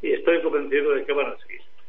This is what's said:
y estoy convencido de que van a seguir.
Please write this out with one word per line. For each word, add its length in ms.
y 120
estoy 280
convencido 540
de 100
que 80
van 140
a 100
seguir. 240